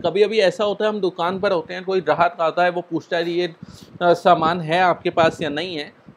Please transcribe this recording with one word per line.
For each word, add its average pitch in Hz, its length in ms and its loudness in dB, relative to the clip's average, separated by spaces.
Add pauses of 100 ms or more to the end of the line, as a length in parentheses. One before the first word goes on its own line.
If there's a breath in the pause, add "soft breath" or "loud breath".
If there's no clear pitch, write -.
कभी 175 180 2
कभी 214 160 0
ऐसा 190 240 2
होता 208 220 -2
है, 214 40 2
हम 214 100 -4
दुकान 180 400 -4
पर 196 120 0
होते 175 220 -4
हैं, 180 120 -10
कोई 190 160 0
ग्राहक 165 400 0
आता 160 220 2
है, 180 60 4
वो 175 120 -4
पूछता 170 360 -6
है 165 120 -2
ये, 170 260 -2 (460 loud breath)
अ, 175 120 4
सामान 170 480 2
है 160 180 -2
आपके 175 300 0
पास 165 320 0
या 156 80 -4
नहीं 160 280 -6
है, - 400 -14